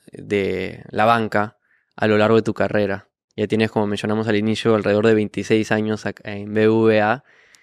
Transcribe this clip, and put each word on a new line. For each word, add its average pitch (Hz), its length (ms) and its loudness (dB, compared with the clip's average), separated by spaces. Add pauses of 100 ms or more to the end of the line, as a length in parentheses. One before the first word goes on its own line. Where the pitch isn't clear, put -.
(120)
de 95 760 -6
la 107 160 -2
banca 110 540 0 (380)
a 113 100 -2
lo 107 100 2
largo 107 200 4
de 110 60 2
tu 107 120 -2
carrera? 101 540 -2 (280)
Ya 107 100 -4
tienes, 110 240 0
como 107 160 -2
mencionamos 107 420 -4
al 107 80 0
inicio, 110 380 0
alrededor 104 320 2
de 113 80 6
veintiséis 107 560 0
años 107 360 -2
ac-, 101 180 -10
en 104 300 -10
B 110 140 4
V 110 340 4
A. 110 220 0 (380)